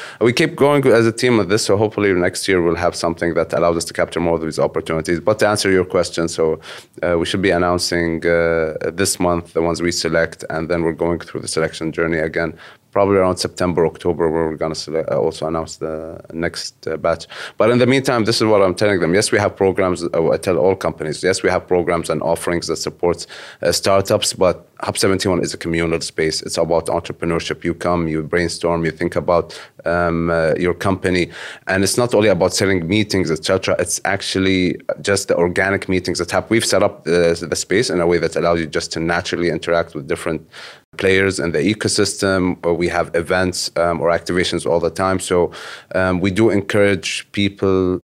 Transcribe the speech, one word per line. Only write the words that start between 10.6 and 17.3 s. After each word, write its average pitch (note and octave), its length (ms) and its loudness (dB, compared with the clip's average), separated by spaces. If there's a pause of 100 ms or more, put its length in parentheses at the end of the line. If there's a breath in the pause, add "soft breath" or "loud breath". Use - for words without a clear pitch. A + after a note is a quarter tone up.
then E2+ 140 -2
we're E2 100 0
going D#2+ 280 -2
through - 220 -12
the - 60 -14
selection D#2+ 440 -4
journey E2 260 -2
again, D#2+ 360 -4 (360 loud breath)
probably G2 280 4
around F#2 180 2
September, F2+ 500 0
October, E2 440 -2
where D#2+ 180 0
we're D#2 80 -6
gonna D#2+ 180 -4
sele-, D#2 360 -4
uh, D2 60 0
also D#2 300 -2
announce D#2+ 300 -6
the D#2+ 420 -10 (140)
next, - 560 -6
uh, D#2 80 -4
batch. E2 300 -2 (320 loud breath)